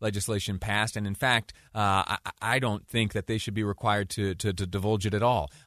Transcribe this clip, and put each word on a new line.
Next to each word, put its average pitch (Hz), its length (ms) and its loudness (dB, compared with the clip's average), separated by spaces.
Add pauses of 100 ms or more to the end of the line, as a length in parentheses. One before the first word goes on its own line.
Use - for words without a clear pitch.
legislation 101 580 -2
passed. 107 380 0
And 104 100 -2
in 98 80 -2
fact, 123 380 0 (220)
uh, 101 420 2
I, - 20 -2 (220)
I 120 180 2
don't 110 300 -2
think 113 240 0
that 101 140 -4
they 113 100 0
should 107 160 -4
be 107 100 0
required 104 480 0
to, 98 260 0
to, 101 180 -2
to 95 120 -4
divulge 101 380 0
it 101 80 0
at 104 100 2
all. 117 280 2 (160)